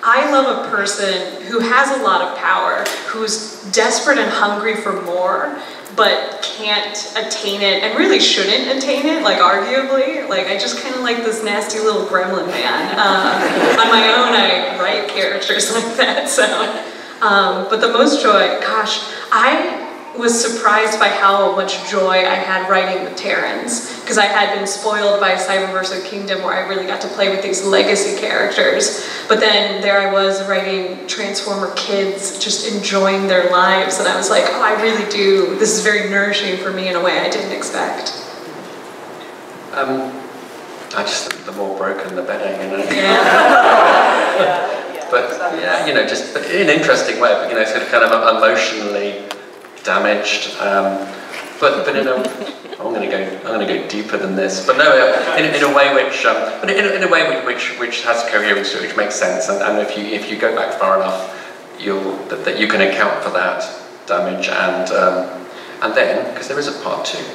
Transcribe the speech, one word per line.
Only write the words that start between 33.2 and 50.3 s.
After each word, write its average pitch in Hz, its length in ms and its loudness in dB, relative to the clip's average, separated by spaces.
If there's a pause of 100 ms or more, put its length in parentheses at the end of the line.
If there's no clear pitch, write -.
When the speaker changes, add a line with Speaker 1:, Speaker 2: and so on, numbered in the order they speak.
Speaker 1:
their 180 240 4
lives, 190 480 2
and 196 80 2
I - 100 0
was - 120 -2
like, - 140 4 (100)
"Oh, 170 80 -2
I 214 200 4
really 214 240 0
do, 196 540 2
this 214 120 4
is - 100 0
very 202 280 0
nourishing 202 480 0
for 185 140 -4
me 185 180 -4
in 180 60 -2
a 170 60 0
way 170 180 2
I 175 100 -2
didn't 190 240 -4
expect." - 600 -6 (1600)
Speaker 2:
Um, 131 380 -2 (840)
I - 60 -2
just - 280 -4
think - 140 -8
the 190 80 -10
more 196 240 -4
broken, 95 400 -4
the 90 40 -4
better, 98 300 -4 (100)
you 95 80 -6
know? - 220 -2
Speaker 1:
Yeah. - 1900 4
Speaker 2:
<laughs> - 40 -10 (240)
But, 123 180 2 (300)
yeah, 180 260 0
you 147 80 0
know, 110 140 4
just - 300 -4
in 180 320 0
an - 0 -
interesting 139 500 2
way, 117 140 4
but, - 160 0
you - 60 -2
know, 110 100 2
sort - 160 -2
of - 100 -8
kind 117 140 6
of 113 320 4
emotionally 104 880 0 (580)
damaged, 101 800 0